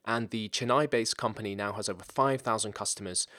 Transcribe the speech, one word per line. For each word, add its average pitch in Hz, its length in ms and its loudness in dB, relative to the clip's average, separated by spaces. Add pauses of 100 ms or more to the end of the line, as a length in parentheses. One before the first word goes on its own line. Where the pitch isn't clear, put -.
and 117 240 0
the 110 180 -2
Chennai-based 127 720 2
company 110 360 -2
now 101 200 -2
has 107 160 -4
over 92 140 -8
five 135 360 2
thousand 110 320 0
customers, 95 540 -4 (120)